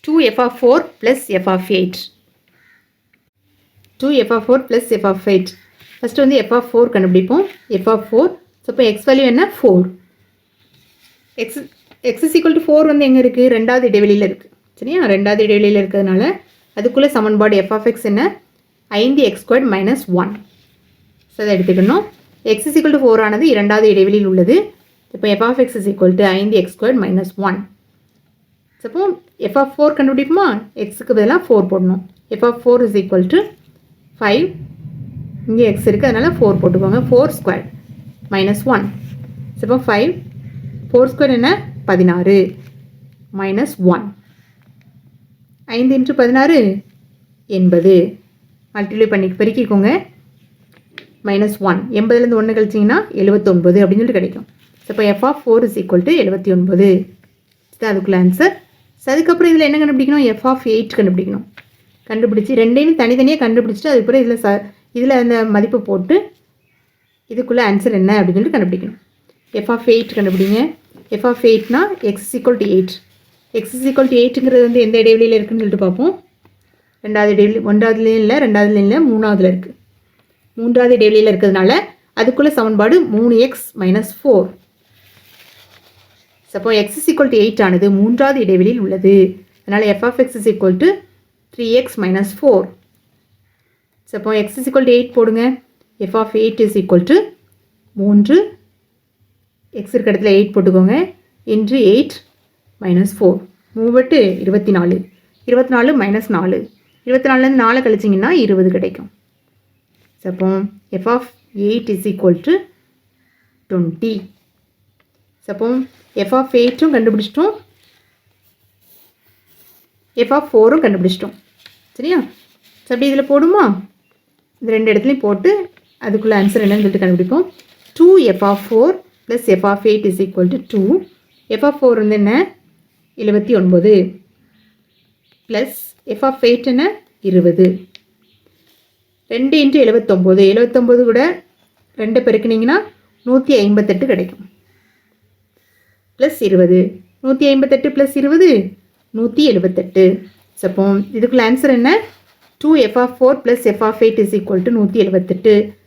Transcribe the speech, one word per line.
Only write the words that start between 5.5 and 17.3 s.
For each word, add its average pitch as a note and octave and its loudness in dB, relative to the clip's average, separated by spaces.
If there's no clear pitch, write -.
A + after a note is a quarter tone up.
ஃபர்ஸ்ட் A#3 -4
வந்து C4+ 2
f - -4
of A#3+ -2
four A#3 4
கண்டுபிடிப்போம். F#3+ 0
f - -2
of G#3+ -2
four. B3 2
So, - -12
இப்போ B3+ 0
x G#3+ -6
வேல்யூ C4+ 4
என்ன? D#4+ 2
ஃபோர். F#3 2
x, A3+ -16
x A#3+ -8
is D#4 -4
equal D#4+ 2
to - -4
four D4+ 4
வந்து C#4+ 2
எங்க C4 4
இருக்கு? B3 2
ரெண்டாவது B3 0
இடைவெளியில G#3 2
இருக்கு. - -12
சரியா? D#4 -4
ரெண்டாவது G#3 0
இடைவெளியில G#3 2
இருக்கிறதுனால F#3+ 0
அதுக்குள்ள B3 0
சமன்பாடு G#3+ 2